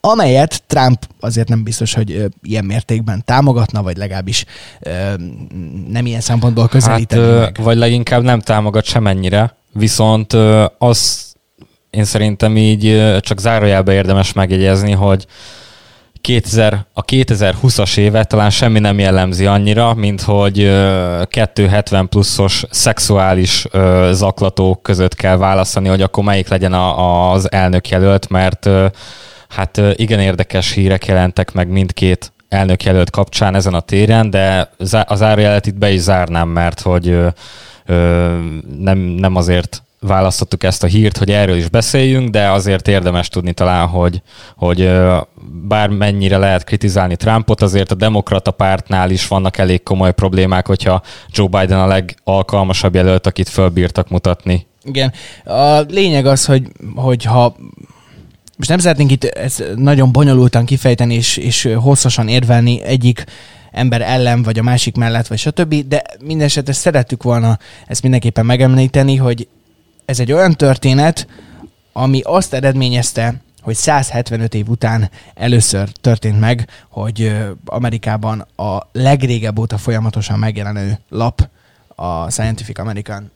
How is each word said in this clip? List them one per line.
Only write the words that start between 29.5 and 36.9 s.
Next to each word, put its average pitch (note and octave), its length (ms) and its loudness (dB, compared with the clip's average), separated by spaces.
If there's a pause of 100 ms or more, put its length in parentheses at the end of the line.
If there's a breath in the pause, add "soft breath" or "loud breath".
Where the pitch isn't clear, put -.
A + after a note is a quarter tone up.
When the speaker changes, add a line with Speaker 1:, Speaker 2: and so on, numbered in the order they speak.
Speaker 2:
ö, G2+ 180 4
igen A2 240 0
érdekes F#2+ 520 0
hírek F#2+ 340 0
jelentek F#2 460 0
meg F2+ 160 -2
mindkét F#2 640 -2 (160)
elnökjelölt F#2 640 2
kapcsán G2 440 -2
ezen F#2+ 200 0
a E2+ 60 0
téren, G#2+ 500 2
de F#2+ 480 0
zá-, G#2 320 -2
a G#2+ 40 0
zárójelet G#2 520 2
itt G2+ 120 -6
be G2+ 120 2
is F#2+ 100 2
zárnám, E2+ 480 0
mert E2+ 320 -2
hogy, F2+ 280 0